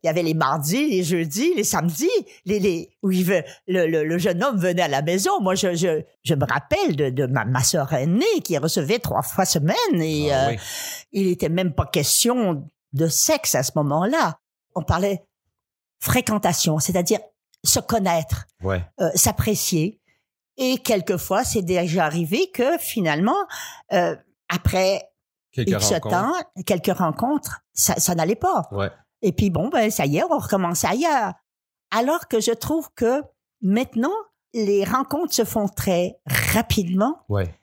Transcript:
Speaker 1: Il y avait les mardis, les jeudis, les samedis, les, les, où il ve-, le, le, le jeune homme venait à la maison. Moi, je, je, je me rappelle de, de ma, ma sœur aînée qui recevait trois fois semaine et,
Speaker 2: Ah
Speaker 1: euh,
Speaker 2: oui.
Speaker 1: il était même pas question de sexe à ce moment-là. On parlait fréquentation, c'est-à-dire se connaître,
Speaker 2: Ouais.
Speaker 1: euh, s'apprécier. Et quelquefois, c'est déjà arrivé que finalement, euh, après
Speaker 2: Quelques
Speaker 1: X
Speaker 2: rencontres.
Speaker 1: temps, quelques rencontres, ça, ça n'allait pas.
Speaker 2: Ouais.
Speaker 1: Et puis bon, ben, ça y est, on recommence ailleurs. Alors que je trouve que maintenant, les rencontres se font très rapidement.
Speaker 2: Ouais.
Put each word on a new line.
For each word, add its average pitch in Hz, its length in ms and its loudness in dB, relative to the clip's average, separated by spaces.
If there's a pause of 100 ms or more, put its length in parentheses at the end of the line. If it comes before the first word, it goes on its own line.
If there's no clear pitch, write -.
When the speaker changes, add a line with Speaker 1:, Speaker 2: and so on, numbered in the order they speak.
Speaker 1:
Il 170 40 0
y - 40 2
avait 175 100 2
les 160 140 0
mardis, 160 560 0
les 180 120 0
jeudis, 175 520 0
les 214 80 0
samedis, 175 440 0 (380)
les, 208 140 0
les, 175 320 0 (100)
où 196 80 0
il 185 160 2
ve-, 175 180 2 (240)
le, 180 200 2
le, 160 160 2
le 165 160 0
jeune 175 240 0
homme 269 160 0
venait 180 240 2
à 160 40 2
la 139 140 0
maison. 196 400 0
Moi, 185 140 2
je, 185 180 0
je, 165 300 0 (200)
je 160 120 0
me 139 100 2
rappelle 254 500 0
de, 139 140 0
de 131 160 0
ma, 123 200 0
ma 127 180 2
sœur 143 300 0
aînée 165 300 2 (220)
qui 165 140 0
recevait 160 400 0
trois - 240 -2
fois - 220 0
semaine 165 300 0 (200)
et, 156 360 0
Speaker 2:
Ah 135 140 2
Speaker 1:
euh, 139 60 2
Speaker 2:
oui. 113 60 -4 (560)
Speaker 1:
il 190 160 0
était 175 200 0
même 175 240 0
pas 160 140 0
question 180 760 0 (300)
de 156 140 2
sexe - 480 0
à 131 80 2
ce - 120 -4
moment-là. 165 640 0 (380)
On 175 80 -4
parlait 185 420 -2 (760)
fréquentation, 202 800 0
c'est-à-dire 180 400 0 (440)
se - 160 4
connaître, 190 680 -2 (180)
Speaker 2:
Ouais. 90 220 -2 (160)
Speaker 1:
euh, 170 140 2
s'apprécier. 190 840 0 (580)
Et 254 200 0
quelquefois, 190 680 -2
c'est 220 200 -2
déjà 175 420 0
arrivé 170 460 -2
que 277 280 0
finalement, 185 560 0 (580)
euh, 170 220 2 (340)
après 190 600 0 (420)
Speaker 2:
Quelques 123 200 -2
Speaker 1:
X 101 200 0
Speaker 2:
rencontres. 135 240 -2
Speaker 1:
temps, 226 180 0 (320)
quelques 202 320 0
rencontres, 233 640 -2 (120)
ça, - 260 0
ça 175 160 0
n'allait 165 200 0
pas. 320 360 -2
Speaker 2:
Ouais. 98 200 -2 (320)
Speaker 1:
Et 185 80 2
puis 202 180 0
bon, 170 200 -2
ben, 240 200 2
ça 160 160 -2
y 143 120 0
est, 302 60 0
on 330 140 0
recommence 180 480 -2
ailleurs. 240 480 0 (580)
Alors 254 360 0
que 226 120 0
je 233 120 0
trouve 294 440 -2
que 254 280 0 (380)
maintenant, 240 520 0 (400)
les 202 300 2
rencontres 277 500 -2
se 226 100 2
font 202 240 0
très 180 520 0 (340)
rapidement. 214 640 2 (100)
Speaker 2:
Ouais. 98 360 -2